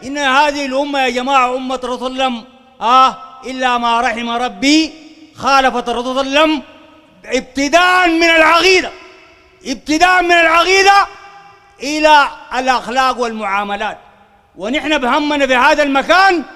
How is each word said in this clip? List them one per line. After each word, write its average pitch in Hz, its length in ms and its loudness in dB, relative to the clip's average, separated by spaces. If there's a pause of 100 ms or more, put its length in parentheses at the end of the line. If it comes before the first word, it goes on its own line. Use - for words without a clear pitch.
إن 277 140 -8
هذه 285 480 0
الأمة 277 340 -4
يا 254 100 0
جماعة 247 460 0
أمة 262 280 -6
رسول 247 280 -8
الله، 262 320 -4 (360)
آه، 247 360 2 (280)
إلا 254 340 -2
ما 233 220 0
رحم 233 300 -4
ربي، 247 640 0 (440)
خالفت 254 520 0
الرسول 240 260 -6
صلى 262 60 -2
الله 277 200 0
عليه 311 120 2
وسلم 285 100 -4 (640)
ابتداء 330 840 0
من 330 300 2
العقيدة، 330 520 2 (760)
ابتداء 339 560 0
من 349 100 0
العقيدة 359 760 4 (760)
إلى 302 460 4 (300)
الأخلاق 254 600 -2
والمعاملات. 202 800 -6 (580)
ونحن 277 420 -4
بهمنا 285 480 -2
في 262 80 0
هذا 294 280 2
المكان 311 640 2 (120)